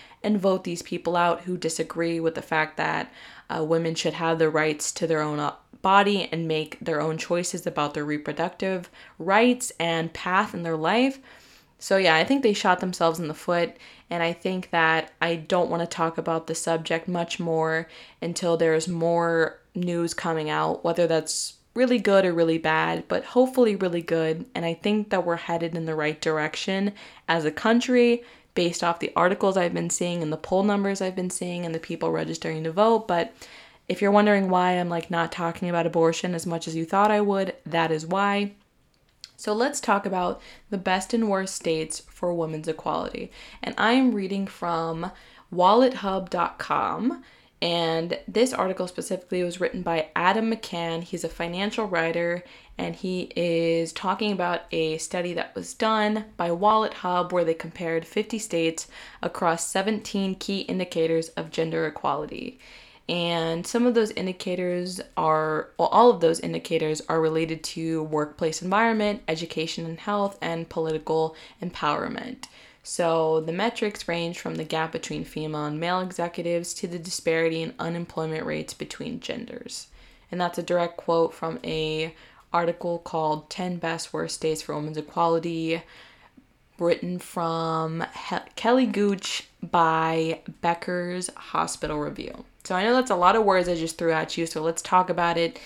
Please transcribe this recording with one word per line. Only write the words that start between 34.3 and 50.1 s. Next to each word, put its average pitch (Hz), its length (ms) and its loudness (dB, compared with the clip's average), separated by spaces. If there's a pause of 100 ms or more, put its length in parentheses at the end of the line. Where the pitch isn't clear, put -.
why 180 240 4
I'm, 180 160 0
like, 170 200 -4
not 170 220 0
talking 170 360 -4
about 170 200 0
abortion 170 480 2
as 165 100 -6
much 165 220 -4
as 160 80 -6
you 165 100 -2
thought 196 240 4
I 208 120 4
would, 196 340 0 (100)
that 160 240 0
is 160 160 -2
why. 202 460 0 (840)
So - 180 -6
let's 247 260 0
talk 202 260 2
about 185 360 -2 (280)
the 202 80 -4
best 185 340 -2
and 226 160 2
worst 190 280 0
states 160 520 -2
for - 240 -4
women's 160 360 -2
equality. - 640 -6 (320)
And - 160 -6
I 220 140 4
am 254 200 6
reading 196 320 -2
from 165 640 -4 (380)
wallet 208 460 6
hub 190 340 -4
dot 175 300 -2
com. 151 640 -2 (400)
And 170 640 0
this 233 260 2
article 185 340 -2
specifically 180 560 -4
was 175 160 -4
written 180 220 -2
by 170 340 -2